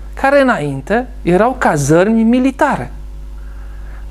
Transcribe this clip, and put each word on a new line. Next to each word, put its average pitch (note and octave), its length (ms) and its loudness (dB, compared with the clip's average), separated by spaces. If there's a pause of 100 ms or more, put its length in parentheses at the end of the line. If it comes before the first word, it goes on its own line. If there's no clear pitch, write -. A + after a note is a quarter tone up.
(140)
care C#4 280 2
înainte G3 680 0 (140)
erau G#3+ 360 2
cazărmi F3+ 680 4
militare. B3+ 680 2 (1200)